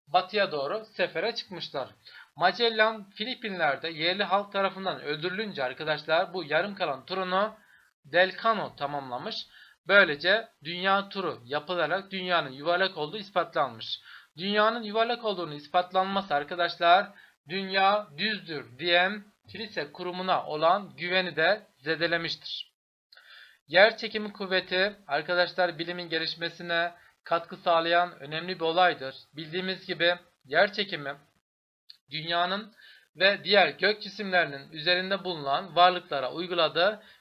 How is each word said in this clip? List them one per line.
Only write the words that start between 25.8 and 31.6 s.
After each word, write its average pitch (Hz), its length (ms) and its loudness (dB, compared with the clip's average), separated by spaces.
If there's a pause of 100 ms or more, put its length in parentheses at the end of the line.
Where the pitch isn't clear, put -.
gelişmesine 170 840 -4 (300)
katkı 170 340 -4
sağlayan 170 640 2
önemli 160 360 -8
bir 165 100 -4
olaydır. 160 500 2 (180)
Bildiğimiz 175 540 -8
gibi 175 280 2 (300)
yer 175 280 2
çekimi 151 420 -6 (960)